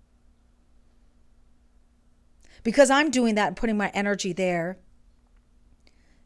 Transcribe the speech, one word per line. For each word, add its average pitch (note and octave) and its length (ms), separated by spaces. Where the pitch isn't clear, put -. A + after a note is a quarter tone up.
Because C4 280
I'm D4 200
doing A#3 240
that G#3 140
and F3+ 80
putting A3+ 200
my G3+ 120
energy G3+ 440
there, F3+ 460